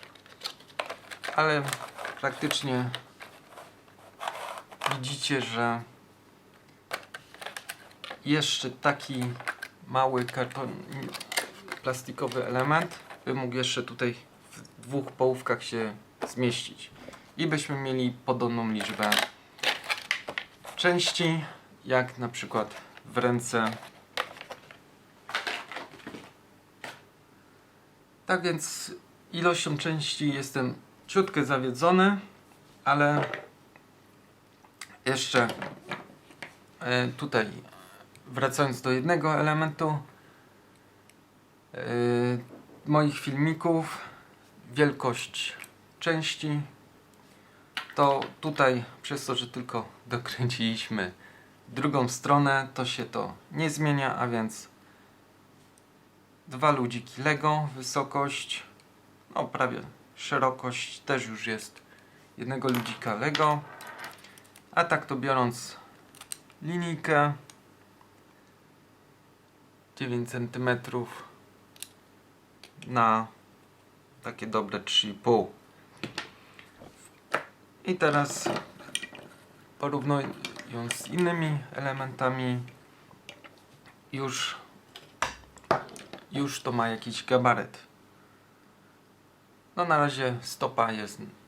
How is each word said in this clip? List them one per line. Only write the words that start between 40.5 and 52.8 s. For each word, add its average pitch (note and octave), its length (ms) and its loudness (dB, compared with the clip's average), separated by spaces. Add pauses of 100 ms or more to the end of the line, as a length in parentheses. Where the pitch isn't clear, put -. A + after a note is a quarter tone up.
e, - 100 -8 (1000)
moich D3+ 320 4
filmików, D#3+ 920 0 (600)
wielkość - 840 0 (440)
części, D#3 600 0 (1300)
to C#3 260 6 (200)
tutaj B2+ 440 4 (180)
przez C#3+ 240 -6
to, C3 80 0
że B2 120 -2
tylko A#2+ 420 -6 (180)
dokręciliśmy A2+ 1080 -2 (560)
drugą C3+ 400 2
stronę, C#3 680 4
to B2+ 100 -2